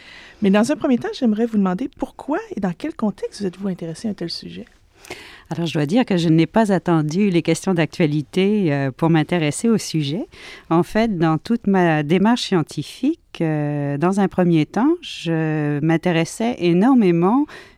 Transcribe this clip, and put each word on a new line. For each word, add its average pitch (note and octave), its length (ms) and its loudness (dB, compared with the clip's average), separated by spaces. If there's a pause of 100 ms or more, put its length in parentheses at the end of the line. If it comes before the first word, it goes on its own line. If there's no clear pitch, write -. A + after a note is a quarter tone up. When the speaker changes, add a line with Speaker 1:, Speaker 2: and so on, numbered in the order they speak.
(400)
Speaker 1:
Mais G3 100 2
dans G#3+ 200 4
un D4+ 60 0
premier C4 220 0
temps, F4+ 140 -4
j'aimerais A3+ 340 0
vous A3 120 0
demander F#3+ 400 -2
pourquoi - 400 -6 (160)
et G#3+ 60 -8
dans F#3 180 -2
quel D#4 160 -8
contexte - 460 -6
vous G3+ 80 -4
êtes-vous F#3 180 -10
intéressé F3 400 -8
à G#3 60 -4
un - 20 -6
tel E3+ 160 -10
sujet ? F3+ 360 -14 (840)
Speaker 2:
Alors, E3+ 180 -4
je D3 80 -6
dois D3+ 120 0
dire A3+ 180 2
que G3 120 0
je E3+ 120 0
n'ai D#3+ 200 4
pas G#3+ 240 2
attendu E3+ 580 0
les E3+ 120 2
questions E3 300 -2
d'actualité, E3 1000 0
euh, C3+ 160 -2
pour E3 200 0
m'intéresser D#3+ 580 0
au A3 100 4
sujet. D#3+ 480 -4 (440)
En E3+ 120 4
fait, G#3+ 340 0
dans D#3+ 220 2
toute - 300 -2
ma F3 340 2
démarche F#3+ 400 2
scientifique, - 760 -2 (200)
euh, D3 560 -2
dans F3+ 220 0
un G3 80 2
premier F3 400 2
temps, B3+ 240 0 (120)
je D#3 840 -4
m'intéressais E3 720 0
énormément, F#3+ 880 4 (320)